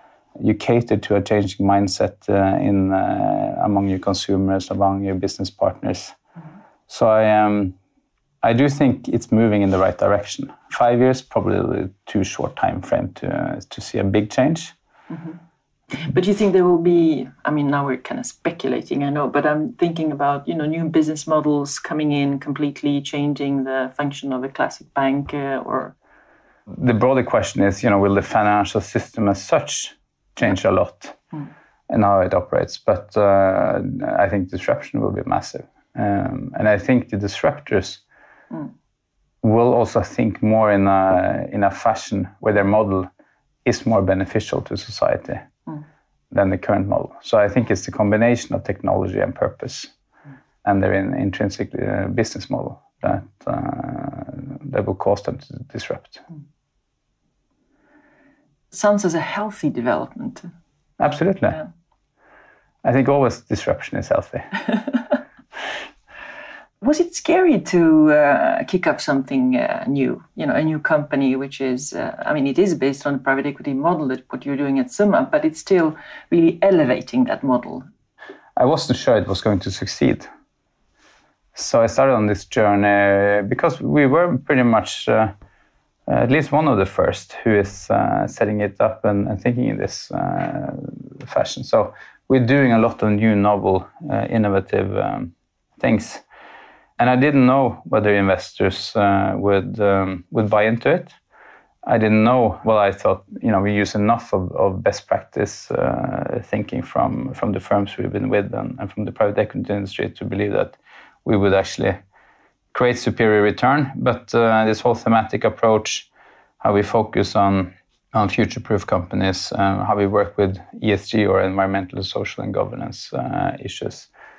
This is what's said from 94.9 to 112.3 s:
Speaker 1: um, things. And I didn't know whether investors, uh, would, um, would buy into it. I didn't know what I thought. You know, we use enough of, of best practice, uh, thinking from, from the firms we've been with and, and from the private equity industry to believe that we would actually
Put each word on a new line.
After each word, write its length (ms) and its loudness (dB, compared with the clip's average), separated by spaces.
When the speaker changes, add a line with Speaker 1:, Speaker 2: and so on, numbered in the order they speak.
Speaker 1:
um, 360 -4
things. 400 -2
And 100 4
I 60 4
didn't 300 6
know 380 2
whether 300 2
investors, 800 0
uh, 420 2
would, 440 0
um, 500 2
would 180 0
buy 140 4
into 280 2
it. 220 0
I 140 2
didn't 240 4
know 400 2
what 140 2
I 160 4
thought. 320 0
You 80 0
know, 100 2
we 140 0
use 220 0
enough 360 0
of, 200 -2
of 280 0
best 280 -2
practice, 640 -4
uh, 720 -2
thinking 380 -4
from, 520 -2
from 160 -2
the 80 -2
firms 380 -2
we've 160 -4
been 160 -4
with 260 0
and, 240 -6
and 140 -8
from 140 -6
the 60 -8
private 260 0
equity 340 -4
industry 380 -4
to 140 -12
believe 280 -2
that 240 -2
we 120 2
would 160 4
actually 440 0